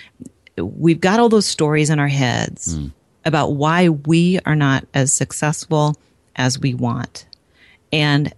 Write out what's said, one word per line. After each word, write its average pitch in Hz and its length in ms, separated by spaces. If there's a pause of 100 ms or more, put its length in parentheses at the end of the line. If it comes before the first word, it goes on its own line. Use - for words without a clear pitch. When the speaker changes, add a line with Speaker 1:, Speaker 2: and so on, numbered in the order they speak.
(580)
Speaker 1:
We've 101 420
got 196 200
all 240 100
those 214 160
stories 151 440
in 156 100
our 143 100
heads 123 640
Speaker 2:
Mm. 73 160 (340)
Speaker 1:
about 147 280
why 160 340
we 165 580
are 156 100
not 139 380
as 131 200
successful 151 840 (400)
as 127 240
we 135 140
want. 123 520 (680)
And 147 440